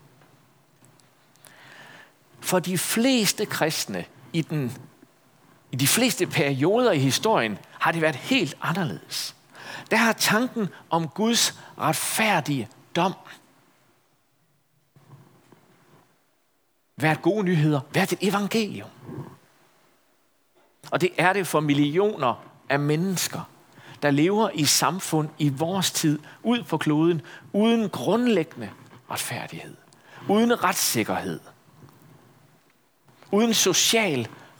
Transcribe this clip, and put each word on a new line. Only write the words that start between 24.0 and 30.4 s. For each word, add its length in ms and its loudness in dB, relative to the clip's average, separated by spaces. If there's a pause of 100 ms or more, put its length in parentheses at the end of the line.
der 80 2
lever 400 2
i 140 -2
samfund 640 0 (100)
i 100 2
vores 420 -2
tid, 280 0 (240)
ud 200 0
på 160 -4
kloden, 440 2 (300)
uden 380 2
grundlæggende 800 0 (400)
retfærdighed, 680 -10 (520)
uden 360 2